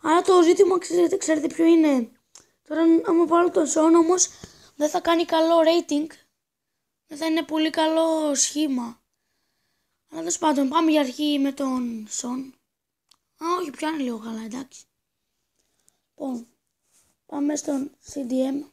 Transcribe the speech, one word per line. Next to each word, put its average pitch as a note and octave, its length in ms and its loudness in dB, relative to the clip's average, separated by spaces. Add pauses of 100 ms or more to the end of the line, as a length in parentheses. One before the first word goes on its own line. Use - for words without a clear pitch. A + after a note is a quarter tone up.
Άρα D#4+ 200 2
το F4+ 200 6
ζήτημα, F4+ 360 4
ξέρετε, F4 380 0
ξέρετε D#4 300 -2
ποιο E4 180 -2
είναι; D#4 480 4 (560)
Τώρα, D#4 140 -2 (240)
άμα E4+ 200 2
βάλω E4+ 240 2
τον E4+ 160 0
Σον, D#4+ 280 2
όμως, E4+ 340 2 (480)
δεν D4 140 -2
θα F4 100 -4
κάνει E4+ 240 0
καλό E4 340 2
rating. D#4+ 480 2 (1000)
Δεν D4+ 120 -18
θα D#4+ 80 -6
είναι D#4+ 180 -2
πολύ D#4 260 -2
καλό D#4+ 640 0
σχήμα. B3+ 680 -4 (1080)
Αλλά D#4 100 -12
τέλος E4+ 180 -6
πάντων, C#4+ 300 0
πάμε D#4+ 220 0
για D4+ 100 2
αρχή D4 380 -2
με C#4 140 0
τον B3 580 -6
Σον. B3+ 440 -10 (840)
Α, D#4 100 -10 (140)
όχι, D#4+ 100 -8
πιάνει D#4 320 -6
λίγο A#3+ 160 -6
καλά, A3 240 -12
εντάξει. B3 420 -14 (1200)
Λοιπόν, B3+ 400 -12 (800)
πάμε C#4+ 300 -4
στον C#4+ 400 -6 (160)
C - 40 -10
D B3+ 160 -6
M. C4+ 400 -2